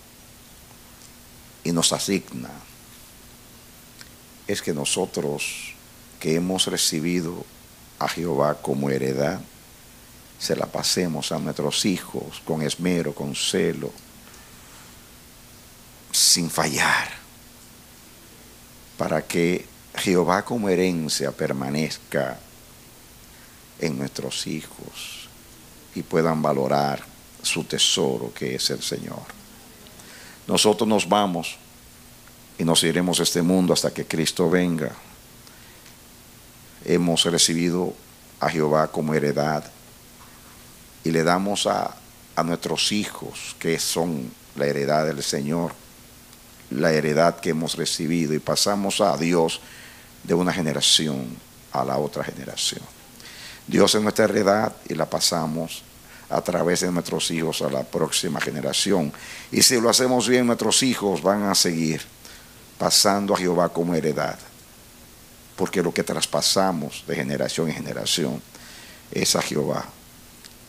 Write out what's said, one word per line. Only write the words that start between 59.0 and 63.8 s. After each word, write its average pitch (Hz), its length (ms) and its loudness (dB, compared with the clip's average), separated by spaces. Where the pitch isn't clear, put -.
Y 107 100 4
si 123 180 6
lo 117 80 4
hacemos 123 400 4
bien, 123 180 6
nuestros 110 360 2
hijos 101 400 2
van 101 220 4
a 95 100 2
seguir 80 480 2
pasando 101 560 2
a 87 40 2
Jehová 87 320 2
como 85 240 0